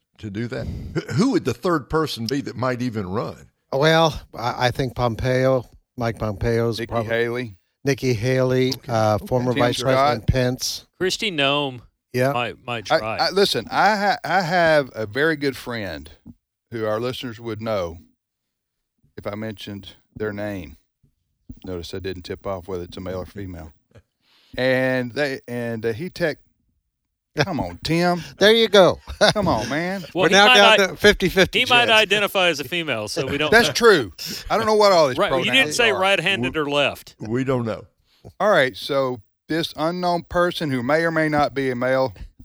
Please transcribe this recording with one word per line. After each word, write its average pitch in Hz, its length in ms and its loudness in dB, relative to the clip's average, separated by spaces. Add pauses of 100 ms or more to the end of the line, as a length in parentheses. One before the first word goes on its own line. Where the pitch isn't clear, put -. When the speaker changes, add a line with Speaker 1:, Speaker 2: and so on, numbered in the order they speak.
(200)
Speaker 1:
to 110 100 -12
do 107 180 -6
that? 120 200 -8
Wh-, - 460 -8
who 214 180 2
would 185 140 0
the 120 80 0
third 170 360 -2
person 147 380 -2
be 135 140 -2
that 104 140 -12
might 127 260 -2
even 110 280 -4
run? 101 400 -8 (220)
Speaker 2:
Well, 160 500 2 (160)
I, 120 300 -2
I 120 40 2
think 127 240 -4
Pompeo, 127 680 0 (320)
Mike 117 220 -4
Pompeo's 113 600 -2
Speaker 3:
Nikki 113 120 -6
Speaker 2:
probably 113 180 -4
Speaker 3:
Haley. 117 480 -4 (280)
Speaker 2:
Nikki 131 280 0
Haley, 127 600 2
Speaker 1:
Okay. 131 180 -10
Speaker 2:
uh, 110 240 2
Speaker 1:
Okay. 98 120 -6
Speaker 2:
former 123 260 0
Speaker 3:
Tim 110 100 0
Speaker 2:
Vice 120 140 0
Speaker 3:
Scott. 127 160 0
Speaker 2:
President 135 340 2
Pence. 127 580 -2 (160)
Speaker 4:
Kristi 185 320 -2
Noem 139 480 0 (320)
Speaker 2:
Yeah. 123 180 0
Speaker 4:
might, 120 340 -6
might 117 260 -6
Speaker 3:
I, 156 80 4
Speaker 4:
try. 110 180 -4
Speaker 3:
I, 160 140 0
listen, 170 400 0
I 185 260 4
ha-, 196 260 0
I 170 180 0
have 160 520 2
a 110 140 -6
very 143 280 0
good 139 220 -4
friend 92 520 -10 (640)
who 113 140 -6
our 107 140 -2
listeners 120 400 -8
would 113 220 -8
know 95 360 -4 (1200)
if - 100 -20
I 101 80 -6
mentioned 104 600 -12 (200)
their 107 160 -4
name. 98 460 -10 (880)
Notice 87 280 -10
I 95 60 -10
didn't 92 240 -8
tip - 240 -12
off 92 200 -8
whether 90 160 -8
it's - 140 -16
a - 40 -12
male 92 180 -8
or 90 60 -8
female. 87 480 -14 (840)
And 127 560 0
they, 135 340 -4
and, 117 380 -6
uh, 113 80 0
he 156 160 -8
tech-, 165 280 -4 (960)
come 139 240 0
on, 87 240 -8
Tim. 175 460 0
Speaker 2:
<laughs> - 80 -20
There 208 160 6
you 226 140 4
go. 185 320 6 (200)
<laughs> 208 140 6
Speaker 3:
Come 202 140 0
on, 113 220 0
man. 180 320 -4 (120)
Speaker 4:
Well, 175 100 0
Speaker 2:
We're - 60 4
Speaker 4:
he 185 60 4
Speaker 2:
now 202 120 8
Speaker 4:
might 254 80 8
Speaker 2:
down 208 160 8 (100)
Speaker 4:
i-, 190 100 4
Speaker 2:
to 147 40 -10
fifty 196 340 4
fifty, 180 300 2
Speaker 4:
he 247 60 2
might 240 220 4
Speaker 2:
Jed. - 80 0
Speaker 4:
identify 202 540 2
as 147 100 -2
a 143 40 -8
female, 131 440 -4
so 139 180 -4
we 143 120 -4
don't 151 140 0
Speaker 3:
That's 220 180 6
Speaker 4:
know. 131 40 -4
Speaker 3:
true. 180 400 4 (360)
I 170 80 0
don't 220 100 -2
know 214 80 2
what 208 160 6
all 165 160 6
these 127 100 -2
Speaker 4:
Right, 185 140 0
you 135 140 2
didn't 247 100 0
Speaker 3:
pronouns 262 200 2
Speaker 4:
say 233 160 2
Speaker 3:
are. 196 80 -2
Speaker 4:
right-handed 185 580 0
or 147 120 -2
left. 139 500 -2
Speaker 1:
We 113 240 -4
don't 123 220 -2
know. 98 200 -6 (540)
Speaker 3:
All 196 120 2
right, 131 260 4
so 135 440 -2 (260)
this 160 280 -4
unknown 175 540 -2
person 175 400 -2
who 127 140 -2
may 151 200 2
or 170 80 0
may 160 180 0
not 147 260 0
be 135 160 0
a 123 40 -4
male, 127 380 0 (320)